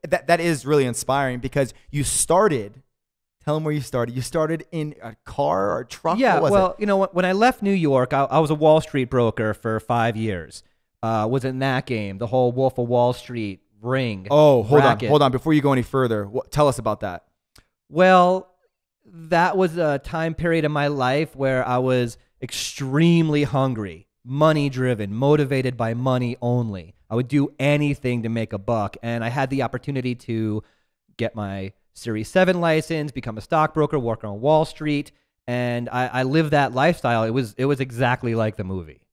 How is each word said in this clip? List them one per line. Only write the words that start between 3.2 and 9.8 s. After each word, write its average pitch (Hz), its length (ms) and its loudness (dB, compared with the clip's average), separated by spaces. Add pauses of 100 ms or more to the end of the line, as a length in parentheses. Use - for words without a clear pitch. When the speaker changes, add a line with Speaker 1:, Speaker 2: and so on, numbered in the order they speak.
Speaker 1:
tell 151 120 -2
'em 156 80 -4
where 151 100 -2
you 147 80 -2
started. 120 340 -4
You 127 60 -6
started 160 500 -4
in 151 300 -6
a 113 120 -16 (120)
car 180 460 -2
or 135 80 -4
a 127 60 -10
truck? 170 320 -4
Speaker 2:
Yeah, 240 160 4
Speaker 1:
What 151 100 2
was 180 80 4
Speaker 2:
well, 190 180 4
Speaker 1:
it? - 100 -12
Speaker 2:
you 208 60 -2
know, 202 100 2
when, 190 160 0
when 180 140 0
I 185 60 0
left 226 300 2
New 196 100 0
York, 139 420 2
I, 139 100 2
I 135 140 0
was 156 120 2
a 160 40 2
Wall 156 260 6
Street 131 300 -4
broker 113 420 0
for 110 280 -4